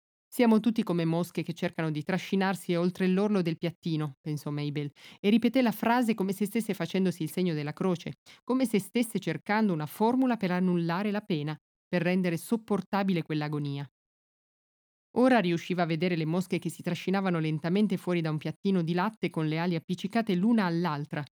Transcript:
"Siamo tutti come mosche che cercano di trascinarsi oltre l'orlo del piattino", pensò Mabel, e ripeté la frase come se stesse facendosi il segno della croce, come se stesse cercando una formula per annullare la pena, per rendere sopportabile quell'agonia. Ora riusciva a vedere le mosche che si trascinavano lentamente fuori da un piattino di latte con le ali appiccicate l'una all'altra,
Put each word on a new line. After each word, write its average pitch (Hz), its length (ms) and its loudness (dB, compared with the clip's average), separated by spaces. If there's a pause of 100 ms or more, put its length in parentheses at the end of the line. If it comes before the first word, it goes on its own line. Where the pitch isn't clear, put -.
(300)
"Siamo 226 300 4
tutti 220 220 0
come 170 220 0
mosche 170 380 -2
che 165 100 -6
cercano 165 380 -4
di 151 120 -4
trascinarsi 185 720 0
oltre 180 320 0
l'orlo 196 360 2
del 160 160 -2
piattino", 156 640 -4
pensò 151 280 -6
Mabel, 147 400 -4 (300)
e 196 80 2
ripeté 233 320 4
la 233 120 4
frase 226 420 2
come 196 180 -2
se 202 140 -2
stesse 214 260 -2
facendosi 180 500 0
il 151 80 -4
segno 180 220 0
della 151 220 -4
croce, 170 380 -2 (320)
come 262 200 0
se 226 140 2
stesse 233 400 -2
cercando 196 560 0
una 151 100 -2
formula 240 540 2
per 180 140 0
annullare 180 580 2
la 202 100 -2
pena, 151 340 -2 (320)
per 180 140 0
rendere 180 380 2
sopportabile 196 840 -2
quell'agonia. 147 640 -4 (1300)
Ora 247 280 4
riusciva 175 420 0
a 170 40 0
vedere 170 300 0
le 160 100 -2
mosche 180 320 -2
che 170 100 -4
si - 140 -10
trascinavano 185 580 -2
lentamente 170 560 0
fuori 175 240 -2
da 160 100 -2
un 151 60 -2
piattino 175 460 -2
di 165 100 -2
latte 180 380 -2
con 156 180 -2
le 156 100 -2
ali 175 160 0
appiccicate 185 600 -2
l'una 208 320 2
all'altra, 160 580 -2 (140)